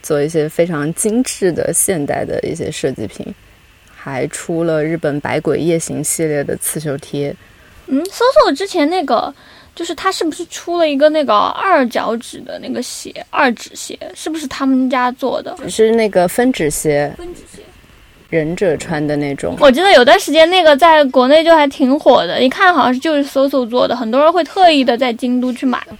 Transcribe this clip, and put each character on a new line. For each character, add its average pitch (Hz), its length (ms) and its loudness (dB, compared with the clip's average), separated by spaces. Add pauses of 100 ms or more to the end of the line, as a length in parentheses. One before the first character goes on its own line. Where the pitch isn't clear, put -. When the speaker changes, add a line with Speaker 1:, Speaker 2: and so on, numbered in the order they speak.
Speaker 1:
做 147 200 -2
一 147 60 -2
些 160 220 -2
非 170 160 0
常 156 280 -4
精 220 300 -2
致 185 300 -2
的 - 200 -4
现 170 320 -2
代 - 200 -4
的 - 160 -4
一 175 120 -6
些 160 160 -6
设 147 220 -4
计 110 160 -8
品， - 180 -12 (680)
还 135 320 -6
出 165 380 -6
了 156 180 0
日 160 140 -2
本 147 240 -4
百 123 180 -4
鬼 147 200 -2
夜 165 200 0
行 143 240 -6
系 - 220 -4
列 147 180 -2
的 - 140 -4
刺 - 220 -8
绣 147 180 -6
贴。 143 360 -6 (540)
Speaker 2:
嗯， 294 180 -2
soso 480 480 2
之 381 140 -6
前 311 220 -2
那 359 160 -2
个， 269 280 -2 (400)
就 339 120 -10
是 339 100 -8
它 381 160 -4
是 381 140 -4
不 311 60 -2
是 339 160 -10
出 - 300 -8
了 330 120 2
一 285 80 -2
个 294 120 4
那 302 140 0
个 233 100 0
二 285 540 0
脚 226 300 -4
趾 - 220 -14
的 - 200 -14
那 - 80 -14
个 240 140 -6
鞋， - 480 -14
二 - 240 2
指 - 200 -12
鞋， - 240 -14 (160)
是 - 160 -10
不 320 80 -6
是 311 100 -8
他 269 180 -6
们 262 240 2
家 247 220 0
做 247 300 -4
的？ - 140 -12 (140)
Speaker 1:
是 220 220 2
那 220 180 2
个 180 180 2
分 247 240 0
趾 160 180 -2
鞋。 147 480 -2
Speaker 2:
分 - 160 -16
趾 - 80 -18
鞋。 - 200 -20 (680)
Speaker 1:
忍 160 260 -2
者 180 220 0
穿 156 280 -6
的 147 100 -2
那 143 200 -4
种。 156 240 -6
Speaker 2:
我 277 100 8
记 254 100 4
得 381 120 4
有 262 120 8
段 320 160 6
时 311 120 -4
间 320 180 6
那 359 140 2
个 302 120 8
在 311 300 6
国 254 220 2
内 311 160 6
就 330 120 6
还 294 120 4
挺 277 320 0
火 226 260 4
的， 175 160 -2
一 247 80 4
看 370 240 4
好 285 120 2
像 254 60 2
是 254 80 -2
就 320 160 -2
是 285 80 0
soso 277 460 0
做 240 180 2
的， - 80 -2
很 233 140 -6
多 247 140 2
人 330 100 4
会 349 100 2
特 359 280 4
意 285 120 2
的 240 140 0
在 247 160 -2
京 247 260 -2
都 247 140 -2
去 262 140 -4
买。 247 120 -2 (200)